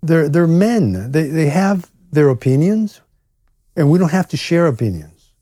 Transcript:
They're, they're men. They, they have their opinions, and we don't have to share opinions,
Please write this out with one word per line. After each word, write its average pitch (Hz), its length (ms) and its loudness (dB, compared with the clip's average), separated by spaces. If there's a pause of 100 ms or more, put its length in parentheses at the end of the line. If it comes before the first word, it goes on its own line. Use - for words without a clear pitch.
They're, 160 260 -2
they're 170 180 0
men. 165 640 0
They, 151 160 -2
they 156 180 -2
have 185 440 -2 (200)
their 147 180 4
opinions, 156 720 0 (760)
and 143 140 2
we 165 80 4
don't 180 120 2
have 185 180 0
to - 80 -8
share 170 300 0
opinions, 101 760 -4